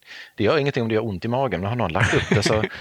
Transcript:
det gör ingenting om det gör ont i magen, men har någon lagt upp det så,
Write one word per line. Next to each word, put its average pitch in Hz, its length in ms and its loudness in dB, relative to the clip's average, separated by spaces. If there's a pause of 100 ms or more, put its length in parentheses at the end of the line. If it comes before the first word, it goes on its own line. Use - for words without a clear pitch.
(360)
det 110 80 -2
gör 135 140 4
ingenting 139 260 0
om 113 60 -2
det 110 60 2
gör 113 100 0
ont 98 200 -6
i - 20 -2
magen, 120 340 -2
men 98 80 -2
har 120 60 -2
någon 101 180 -2
lagt 110 200 2
upp - 160 0
det 110 140 4
så, 107 200 2 (180)